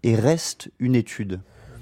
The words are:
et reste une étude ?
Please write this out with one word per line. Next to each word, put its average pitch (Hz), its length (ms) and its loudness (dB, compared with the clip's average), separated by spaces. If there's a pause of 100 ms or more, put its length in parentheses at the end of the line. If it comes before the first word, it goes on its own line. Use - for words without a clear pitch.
et 117 120 4
reste 139 540 0 (100)
une 127 160 2
étude ? 101 440 -2 (420)